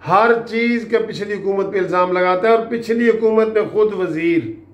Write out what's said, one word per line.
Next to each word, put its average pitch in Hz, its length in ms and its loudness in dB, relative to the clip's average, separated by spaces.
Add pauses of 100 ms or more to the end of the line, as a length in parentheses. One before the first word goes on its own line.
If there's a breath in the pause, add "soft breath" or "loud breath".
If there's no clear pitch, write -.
हर 226 400 2
चीज़ 226 460 -2
का 226 100 2
पिछली 208 360 -6
हुकूमत 196 300 -2
पे 190 120 -4
इल्ज़ाम 180 340 0
लगाता 185 380 2
है 226 80 6
और 226 100 -2
पिछली 233 400 0
हुकूमत 220 400 2
में 214 260 -2
खुद 214 200 2
वज़ीर। 165 720 -2 (100)